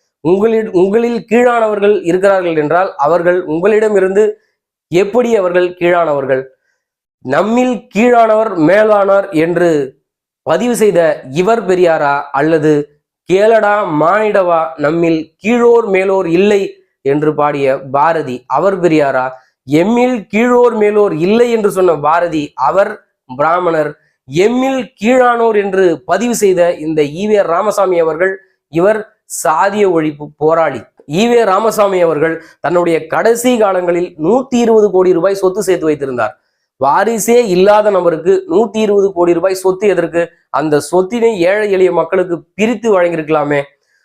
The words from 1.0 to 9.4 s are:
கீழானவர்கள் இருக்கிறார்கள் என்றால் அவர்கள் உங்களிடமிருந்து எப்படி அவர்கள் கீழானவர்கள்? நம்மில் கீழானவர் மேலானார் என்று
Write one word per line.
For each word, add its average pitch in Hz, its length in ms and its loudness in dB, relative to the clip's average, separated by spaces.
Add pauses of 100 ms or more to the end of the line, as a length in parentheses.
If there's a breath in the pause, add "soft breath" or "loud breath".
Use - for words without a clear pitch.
கீழானவர்கள் 220 760 0
இருக்கிறார்கள் 180 580 0
என்றால் 165 380 0
அவர்கள் 175 480 0
உங்களிடமிருந்து 196 800 0 (680)
எப்படி 202 440 0
அவர்கள் 180 400 0
கீழானவர்கள்? 151 680 0 (840)
நம்மில் 220 500 0 (140)
கீழானவர் 220 640 2 (100)
மேலானார் 196 640 2 (100)
என்று 170 340 0 (760)